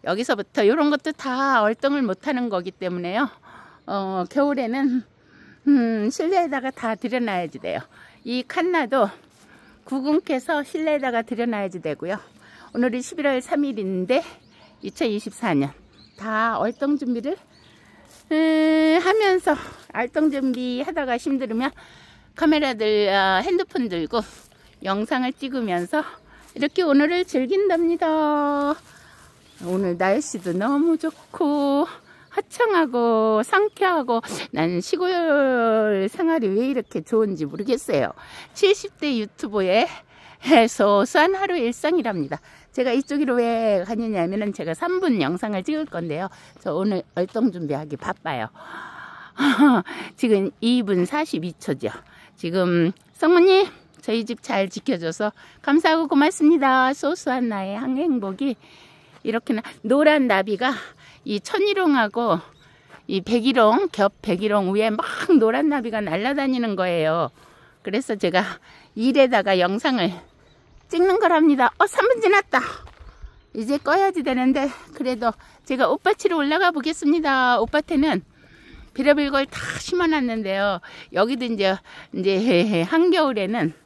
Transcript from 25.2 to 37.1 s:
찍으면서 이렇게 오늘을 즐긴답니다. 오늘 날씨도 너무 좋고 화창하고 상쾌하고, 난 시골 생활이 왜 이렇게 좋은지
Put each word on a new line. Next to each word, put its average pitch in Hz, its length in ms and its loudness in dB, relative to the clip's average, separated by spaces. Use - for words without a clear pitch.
찍으면서 240 680 -4
이렇게 294 300 -2
오늘을 311 420 2
즐긴답니다. 311 1500 0
오늘 180 320 -2
날씨도 190 560 -2
너무 285 440 2
좋고 294 880 -2
화창하고 233 1120 0
상쾌하고, 349 800 0
난 175 300 0
시골 254 1300 2
생활이 320 380 0
왜 220 180 0
이렇게 247 340 -4
좋은지 196 440 0